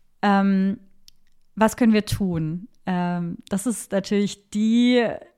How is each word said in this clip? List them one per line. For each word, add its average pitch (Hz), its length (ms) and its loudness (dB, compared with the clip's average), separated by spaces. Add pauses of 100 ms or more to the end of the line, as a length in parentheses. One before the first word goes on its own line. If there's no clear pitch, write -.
(220)
Ähm, 196 560 2 (760)
was 214 220 0
können 226 160 4
wir 208 120 2
tun? 170 640 -4 (180)
Ähm, 175 520 -4 (100)
das 190 180 -4
ist 220 280 -6
natürlich 202 560 -2
die 233 580 2 (300)